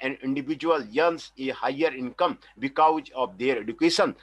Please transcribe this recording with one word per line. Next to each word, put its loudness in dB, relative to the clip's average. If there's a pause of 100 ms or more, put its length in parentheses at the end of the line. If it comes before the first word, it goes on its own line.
an -4
individual 0 (140)
earns 0
a -4
higher -2
income -2 (200)
because 2 (100)
of -4
their 0
education, 2